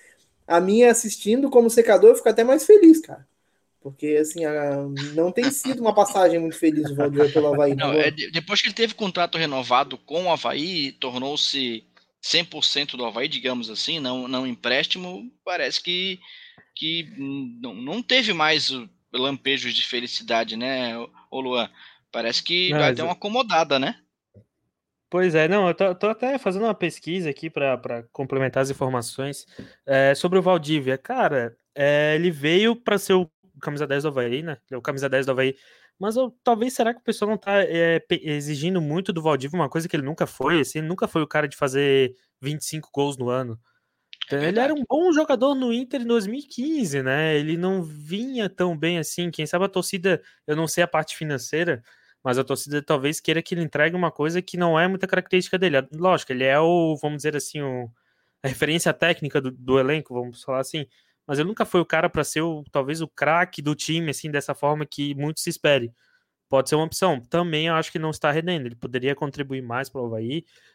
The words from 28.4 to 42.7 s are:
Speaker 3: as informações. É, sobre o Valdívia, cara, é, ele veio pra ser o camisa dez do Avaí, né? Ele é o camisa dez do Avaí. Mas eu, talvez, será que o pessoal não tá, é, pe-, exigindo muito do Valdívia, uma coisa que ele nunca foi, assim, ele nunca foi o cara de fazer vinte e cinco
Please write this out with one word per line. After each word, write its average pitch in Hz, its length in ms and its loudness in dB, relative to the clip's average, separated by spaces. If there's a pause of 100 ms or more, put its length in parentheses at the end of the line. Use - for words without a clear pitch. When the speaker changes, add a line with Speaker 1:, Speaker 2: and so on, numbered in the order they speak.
Speaker 3:
as 131 80 0
informações. 135 760 -6 (400)
É, 135 280 4
sobre 180 240 2
o 185 40 6
Valdívia, 151 560 2
cara, 147 580 -2 (180)
é, 147 420 2
ele 170 140 2
veio 170 460 2
pra 220 220 0
ser 196 160 0
o 185 160 4 (300)
camisa 147 280 -6
dez 139 160 0
do 156 60 -2
Avaí, 127 340 -2
né? 165 100 -8 (160)
Ele 131 60 -10
é - 20 -8
o 123 40 -8
camisa 139 280 -4
dez 131 160 0
do 135 60 0
Avaí. 131 240 0 (420)
Mas 214 180 -4
eu, 254 180 -2 (100)
talvez, 240 300 2
será 233 200 0
que 233 60 -12
o - 40 -20
pessoal 214 280 -2
não 214 60 -2
tá, 202 260 0
é, 165 360 2
pe-, 156 240 -2
exigindo 151 560 -2
muito 165 320 -2
do 165 100 -4
Valdívia, 151 380 0
uma 143 100 0
coisa 165 200 -4
que - 60 -4
ele 143 100 -4
nunca 160 200 -2
foi, 147 360 0
assim, 143 180 -4
ele 156 80 -6
nunca 185 200 -4
foi 165 140 -2
o 147 60 -2
cara 151 200 -2
de 143 100 -14
fazer 135 580 2 (240)
vinte 147 220 -6
e - 40 -8
cinco 156 280 -10